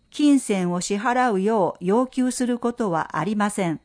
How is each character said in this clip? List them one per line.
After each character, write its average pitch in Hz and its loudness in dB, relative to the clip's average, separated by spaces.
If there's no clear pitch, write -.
金 285 4
銭 185 0
を 175 -2
支 202 -4
払 247 0
う 190 0
よ 202 0
う - -16
要 226 2
求 254 -2
す 240 -2
る 240 -2
こ 196 -2
と 214 -4
は 165 -4
あ 156 -2
り 208 -2
ま 208 0
せ 185 -2
ん。 151 -6